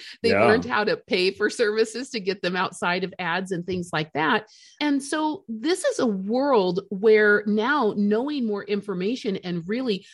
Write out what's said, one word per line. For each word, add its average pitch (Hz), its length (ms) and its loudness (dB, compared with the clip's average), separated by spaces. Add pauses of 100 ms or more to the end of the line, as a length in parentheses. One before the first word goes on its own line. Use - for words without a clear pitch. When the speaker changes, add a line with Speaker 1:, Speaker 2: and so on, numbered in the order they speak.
(220)
Speaker 1:
They've 233 100 2
Speaker 2:
Yeah. 202 120 4
Speaker 1:
learned 233 220 4
how 233 180 0
to 180 140 0
pay 185 340 0
for 190 180 0
services 233 600 0
to 226 100 -6
get 190 220 -4
them 180 120 -2
outside 185 480 -2
of 185 160 -6
ads 185 320 -4
and 175 160 -4
things 180 260 -6
like 160 200 -2
that. 160 340 0 (340)
And 285 220 0
so 311 460 -4
this 254 360 -2
is 539 140 -2
a 269 80 0
world 202 840 0
where 208 560 4
now 214 500 2
knowing 233 500 0
more 202 160 -2
information 202 760 -4
and 170 280 -6
really 214 480 -2